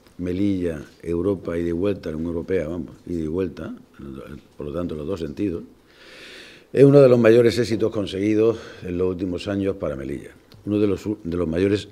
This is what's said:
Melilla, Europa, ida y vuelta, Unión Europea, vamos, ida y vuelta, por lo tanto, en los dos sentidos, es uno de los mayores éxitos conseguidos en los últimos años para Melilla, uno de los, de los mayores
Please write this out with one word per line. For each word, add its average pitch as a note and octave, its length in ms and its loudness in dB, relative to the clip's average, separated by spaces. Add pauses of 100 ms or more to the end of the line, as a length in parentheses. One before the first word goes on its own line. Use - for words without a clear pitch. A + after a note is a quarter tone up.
(180)
Melilla, F2+ 640 -2 (220)
Europa, E2+ 560 -2
ida E2+ 120 -2
y - 20 -2
vuelta, F2+ 380 -4
Unión D#2 160 -6
Europea, E2+ 420 -4
vamos, D#2+ 240 -8 (160)
ida E2+ 160 -6
y D#2 40 -4
vuelta, F2+ 460 -6 (840)
por C#2+ 120 -12
lo C#2+ 60 -8
tanto, E2+ 200 -6
en D#2 60 -8
los D2 80 -8
dos F#2 120 -6
sentidos, D#2+ 440 -6 (1080)
es B2+ 120 6
uno C#3 180 10
de C3+ 80 10
los B2 80 8
mayores A#2 400 6
éxitos A2 340 0
conseguidos G#2+ 680 0 (240)
en F2+ 160 -6
los F#2 80 0
últimos F2+ 400 -4
años G2 300 -2
para D#2 180 -6
Melilla, C2+ 340 -10 (380)
uno G#2 100 0
de G#2 80 4
los, G2 240 -2 (140)
de E2+ 140 -4
los F2 100 -2
mayores F#2+ 440 0